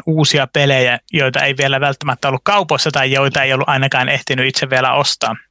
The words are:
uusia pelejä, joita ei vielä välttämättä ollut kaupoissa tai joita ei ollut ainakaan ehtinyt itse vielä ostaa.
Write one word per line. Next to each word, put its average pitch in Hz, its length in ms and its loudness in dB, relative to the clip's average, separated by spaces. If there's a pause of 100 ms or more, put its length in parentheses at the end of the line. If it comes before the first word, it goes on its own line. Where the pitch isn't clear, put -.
uusia 151 420 2
pelejä, 131 520 2 (140)
joita 139 300 0
ei 139 140 -2
vielä 135 220 0
välttämättä 139 480 -2
ollut 131 180 -2
kaupoissa 175 460 0
tai 135 200 0
joita 135 320 2
ei 135 100 0
ollut 135 160 0
ainakaan 135 400 0
ehtinyt 131 380 -2
itse 131 220 -2
vielä 131 240 0
ostaa. 117 420 -2 (160)